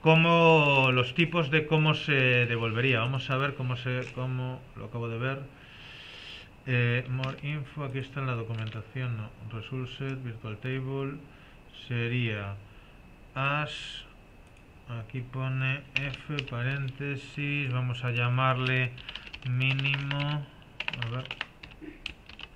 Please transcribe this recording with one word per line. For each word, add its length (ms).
como 920
los 220
tipos 360
de 160
cómo 280
se 520
devolvería. 540
Vamos 300
a 60
ver 180
cómo 220
se, 240
cómo 460
lo 100
acabo 220
de 100
ver. 220
Eh, 420
more 340
info, 420
aquí 140
está 220
en 80
la 60
documentación, 840
no. 140
Result 380
set, 320
virtual 360
table, 560
sería 680
as, 720
aquí 220
pone 580
F, 400
paréntesis, 1200
vamos 320
a 80
llamarle 800
mínimo, 960
a 80
ver, 140